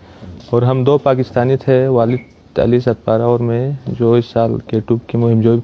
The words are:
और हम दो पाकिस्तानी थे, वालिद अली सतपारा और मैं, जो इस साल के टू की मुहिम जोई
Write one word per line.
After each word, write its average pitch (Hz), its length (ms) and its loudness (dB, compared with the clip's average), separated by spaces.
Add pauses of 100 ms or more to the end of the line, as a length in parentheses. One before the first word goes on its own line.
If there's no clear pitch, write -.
(520)
और 120 120 2
हम 127 200 0
दो 143 140 4
पाकिस्तानी 131 580 0
थे, 131 320 0
वालिद 123 720 -2
अली 120 200 2
सतपारा 113 460 0
और 120 160 0
मैं, 120 360 -4 (100)
जो 120 280 2
इस 117 160 -2
साल 113 240 0 (140)
के 110 100 -2
टू 117 180 -2 (120)
की 120 80 -2
मुहिम 117 240 2
जोई 117 220 2